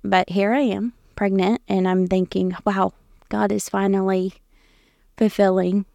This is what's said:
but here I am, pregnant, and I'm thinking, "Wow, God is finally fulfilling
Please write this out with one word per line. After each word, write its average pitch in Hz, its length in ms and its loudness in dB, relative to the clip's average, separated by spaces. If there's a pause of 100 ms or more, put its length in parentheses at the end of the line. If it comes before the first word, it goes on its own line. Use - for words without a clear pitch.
but 196 260 0
here 202 240 0
I 285 80 2
am, 220 320 -2 (220)
pregnant, 196 520 0
and 185 200 0
I'm 185 200 2
thinking, 185 480 -2 (100)
"Wow, 190 280 0 (360)
God 208 220 0
is 208 180 -4
finally 190 640 0 (840)
fulfilling 190 760 2